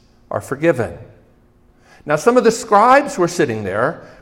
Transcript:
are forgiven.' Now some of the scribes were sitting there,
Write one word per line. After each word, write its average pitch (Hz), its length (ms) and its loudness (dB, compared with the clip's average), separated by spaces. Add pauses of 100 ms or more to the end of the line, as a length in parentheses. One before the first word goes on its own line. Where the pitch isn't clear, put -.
(300)
are 104 120 -4
forgiven.' 131 580 -2 (1040)
Now 147 120 -2
some 240 200 2
of 233 60 0
the 220 80 4
scribes 247 680 2
were 175 100 2
sitting 120 360 -2
there, 110 400 -4 (180)